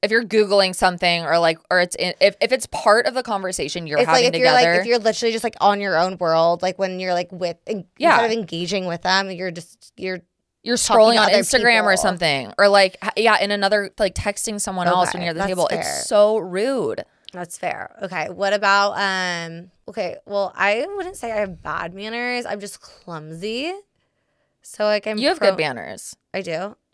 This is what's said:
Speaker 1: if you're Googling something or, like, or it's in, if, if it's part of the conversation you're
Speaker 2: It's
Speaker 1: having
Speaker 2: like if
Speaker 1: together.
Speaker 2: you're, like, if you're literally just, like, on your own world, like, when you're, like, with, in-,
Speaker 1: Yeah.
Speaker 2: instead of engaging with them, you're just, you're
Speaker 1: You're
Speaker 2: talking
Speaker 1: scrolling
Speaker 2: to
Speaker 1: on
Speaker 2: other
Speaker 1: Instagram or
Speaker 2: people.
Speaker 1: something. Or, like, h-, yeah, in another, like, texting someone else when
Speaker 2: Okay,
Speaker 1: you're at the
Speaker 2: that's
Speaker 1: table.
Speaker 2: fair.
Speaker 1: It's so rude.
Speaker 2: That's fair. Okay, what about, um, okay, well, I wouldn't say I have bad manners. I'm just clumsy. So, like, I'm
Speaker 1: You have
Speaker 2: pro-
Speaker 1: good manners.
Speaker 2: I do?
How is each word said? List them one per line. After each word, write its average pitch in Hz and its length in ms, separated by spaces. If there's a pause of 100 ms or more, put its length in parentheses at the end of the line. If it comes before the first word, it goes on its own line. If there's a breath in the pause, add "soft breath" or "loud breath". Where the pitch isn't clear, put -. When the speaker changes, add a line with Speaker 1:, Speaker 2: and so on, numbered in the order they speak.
Speaker 1:
if 208 80
you're 233 120
Googling 196 520
something 175 500
or, 156 140
like, 165 180 (140)
or 180 80
it's 180 160
in, 180 260
if, 196 200
if 190 100
it's 262 160
part 220 400
of 233 80
the 254 80
conversation 185 640
you're 147 100
Speaker 2:
It's - 100
Speaker 1:
having 240 180
Speaker 2:
like - 20
if 226 60
Speaker 1:
together. - 280
Speaker 2:
you're, 170 120
like, 175 80
if 196 40
you're 240 140
literally 226 320
just, 220 120
like, 220 160
on 202 220
your 190 160
own 185 220
world, 170 420
like, 185 160
when 185 220
you're, 185 160
like, 175 160
with, 170 340
in-, 202 200 (120)
Speaker 1:
Yeah. 233 140
Speaker 2:
instead 233 200
of 226 60
engaging 180 480
with 170 160
them, 190 300
you're 185 180
just, - 480
you're 185 220 (420)
Speaker 1:
You're 233 160
Speaker 2:
talking 226 240
Speaker 1:
scrolling 220 140
Speaker 2:
to 220 60
Speaker 1:
on 202 80
Speaker 2:
other 208 100
Speaker 1:
Instagram 233 460
or 196 80
Speaker 2:
people. 190 100
Speaker 1:
something. 160 560
Or, 202 80
like, 196 360
h-, 202 140
yeah, 220 240
in 202 80
another, 202 480
like, 196 160
texting 208 480
someone 185 260
else 180 280
when 175 60
Speaker 2:
Okay, 175 40
Speaker 1:
you're 170 60
at - 20
the 160 60
Speaker 2:
that's 196 100
Speaker 1:
table. 180 220
Speaker 2:
fair. 165 80
Speaker 1:
It's 71 280
so 214 300
rude. 190 640 (300)
Speaker 2:
That's 175 240
fair. - 460
Okay, 180 260
what 190 240
about, 202 380
um, 180 800 (160)
okay, 196 300 (100)
well, 202 280
I 208 300 (100)
wouldn't 370 220
say 233 140
I 220 60
have 190 260
bad 170 320
manners. 240 500
I'm 208 140
just 196 200
clumsy. 180 920 (880)
So, - 240
like, 208 220
I'm 214 100
Speaker 1:
You 262 120
have 349 100
Speaker 2:
pro- 208 100
Speaker 1:
good 185 80
manners. 127 580 (160)
Speaker 2:
I 190 100
do? 185 340 (180)